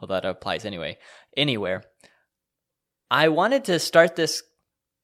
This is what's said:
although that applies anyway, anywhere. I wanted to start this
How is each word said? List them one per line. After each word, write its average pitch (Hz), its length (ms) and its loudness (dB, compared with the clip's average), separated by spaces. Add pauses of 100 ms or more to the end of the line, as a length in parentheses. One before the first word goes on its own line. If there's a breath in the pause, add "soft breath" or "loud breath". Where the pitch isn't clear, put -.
although 98 140 -6
that 92 100 -2
applies 92 400 -6
anyway, 82 340 -10 (380 loud breath)
anywhere. 104 480 -2 (1300 soft breath)
I 147 160 4
wanted 202 380 0
to 175 120 2
start - 380 4
this 160 260 -2 (600)